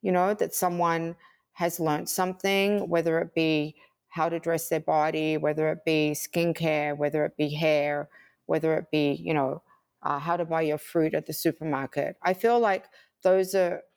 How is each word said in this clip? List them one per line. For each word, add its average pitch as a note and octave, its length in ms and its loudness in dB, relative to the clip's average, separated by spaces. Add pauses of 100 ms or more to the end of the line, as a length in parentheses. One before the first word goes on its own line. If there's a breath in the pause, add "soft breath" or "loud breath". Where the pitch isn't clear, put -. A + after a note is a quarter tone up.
you G3 100 -2
know, F3+ 240 2
that - 200 -4
someone E3+ 600 -2 (380 soft breath)
has F3 260 -4
learned D#3+ 280 0
something, G3 800 0
whether E3 320 2
it E3 160 -6
be D#3 400 0 (320 soft breath)
how E3 220 -2
to E3 100 -4
dress E3 300 -4
their D#3+ 100 0
body, D#3 580 0
whether D3+ 340 0
it E3+ 120 -8
be D3+ 320 2
skincare, D#3 800 -2
whether D3 300 0
it D3+ 100 -6
be D3+ 140 -2
hair, D3 580 0 (380 soft breath)
whether D#3+ 300 0
it - 160 -4
be, D3 200 2 (100)
you E3 120 -4
know, C#3+ 280 -2 (400 soft breath)
uh, D3 160 0
how E3 200 -2
to F3 80 0
buy D#3+ 160 0
your D3+ 160 0
fruit D#3+ 360 0
at D#3 120 -2
the D#3 80 -10
supermarket. D3 880 -2
I F3+ 100 2
feel A#3 260 2
like G3 260 0 (380 soft breath)
those F#3+ 300 4
are F3+ 280 0 (160)